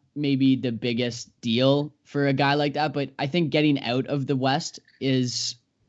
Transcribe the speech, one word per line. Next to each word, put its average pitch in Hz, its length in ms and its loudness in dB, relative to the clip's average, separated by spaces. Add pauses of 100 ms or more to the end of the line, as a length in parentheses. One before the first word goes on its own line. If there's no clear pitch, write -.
(160)
maybe 135 400 2
the 123 160 -2
biggest 120 680 -4
deal 135 520 2 (100)
for 143 240 -2
a 139 60 2
guy 139 220 2
like 147 180 0
that, 147 180 -2
but 139 280 -4
I 147 80 -2
think 160 240 0
getting 151 300 2
out 127 260 -2
of 139 180 -2
the 143 100 -2
West 135 440 -2 (200)
is, 127 560 -2 (340)